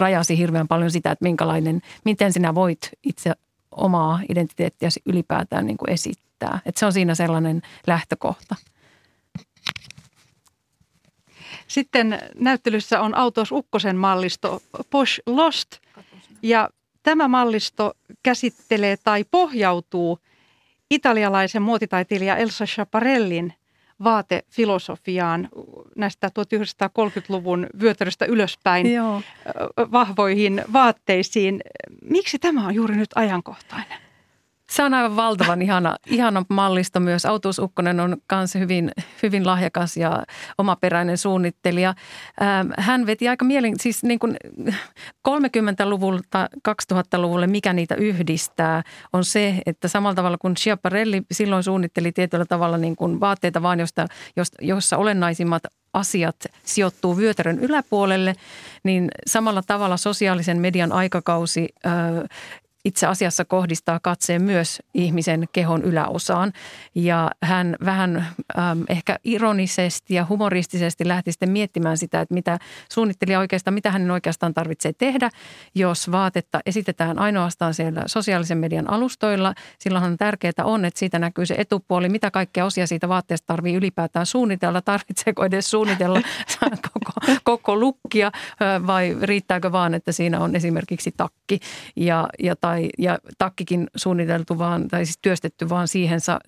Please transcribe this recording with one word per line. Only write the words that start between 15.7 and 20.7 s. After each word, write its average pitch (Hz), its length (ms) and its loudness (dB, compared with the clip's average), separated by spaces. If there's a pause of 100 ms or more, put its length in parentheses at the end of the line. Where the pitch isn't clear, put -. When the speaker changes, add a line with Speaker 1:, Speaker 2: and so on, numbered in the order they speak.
Speaker 2:
Ja 226 260 4 (340)
tämä 311 260 4
mallisto 226 640 0 (300)
käsittelee 214 800 0
tai 208 260 2
pohjautuu 185 880 0 (720)